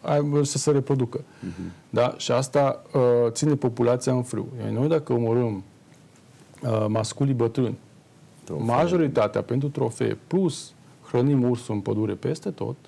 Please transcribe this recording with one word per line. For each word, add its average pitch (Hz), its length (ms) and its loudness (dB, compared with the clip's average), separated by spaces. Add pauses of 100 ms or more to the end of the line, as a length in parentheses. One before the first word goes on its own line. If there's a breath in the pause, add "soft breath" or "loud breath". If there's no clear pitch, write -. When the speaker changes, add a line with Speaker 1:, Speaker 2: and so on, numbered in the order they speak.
(120)
Speaker 1:
aibă, 147 300 2
să 139 160 0
se 151 120 0
reproducă. 135 500 0 (200)
Speaker 2:
Mhm. 87 320 -10 (180)
Speaker 1:
Da? 120 260 2
Și - 160 -4
asta, 135 500 2 (120)
ă, 120 360 4
ține 147 240 0
populația 123 580 2
în 127 100 0
frâu. 117 240 -6 (160)
Iar 107 80 -6
noi, 120 180 0
dacă 156 240 0
omorâm, 117 500 0 (1000)
ă, 110 240 0
masculii 113 460 0
bătrâni, 117 440 0 (680)
Speaker 2:
Trofee. 78 220 -6
Speaker 1:
majoritatea 139 760 2
pentru 139 260 -2
trofee, 120 480 -2 (100)
plus 175 460 -2 (360 loud breath)
hrănim 127 420 2
ursul 117 240 -4
în 101 60 -2
pădure 107 320 -2
peste 160 380 -4
tot 131 260 -8 (120)